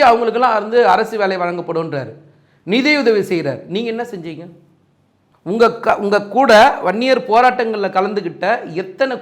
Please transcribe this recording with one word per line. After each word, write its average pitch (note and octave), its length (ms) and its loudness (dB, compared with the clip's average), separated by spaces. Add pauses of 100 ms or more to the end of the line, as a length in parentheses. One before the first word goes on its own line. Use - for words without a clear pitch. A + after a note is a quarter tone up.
அவங்களுக்கெல்லாம் A#3 520 2
வந்து A3 180 0 (160)
அரசு A3 260 -2
வேலை F#3+ 240 0
வழங்கப்படும்ன்றாரு, D#3+ 680 -6 (560)
நிதியுதவி A#3+ 640 2
செய்றார். C#3 320 -4 (120)
நீங்க A#3 180 -6
என்ன A#3 180 -6
செஞ்சீங்க? E3 340 -14 (1080)
உங்க A3+ 140 4 (200)
க-, G#3+ 180 2
உங்க G3+ 140 2 (180)
கூட C4 160 4 (340)
வன்னியர் A#3+ 440 0
போராட்டங்கள்ல A3+ 680 2
கலந்துகிட்ட F#3+ 500 -4 (360)
எத்தனை B3+ 400 -4